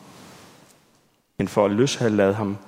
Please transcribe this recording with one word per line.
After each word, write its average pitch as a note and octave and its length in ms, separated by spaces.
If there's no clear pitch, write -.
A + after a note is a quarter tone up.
men G2 100
for G#2 160
at G2+ 60
løslade G#2+ 640
ham G2+ 220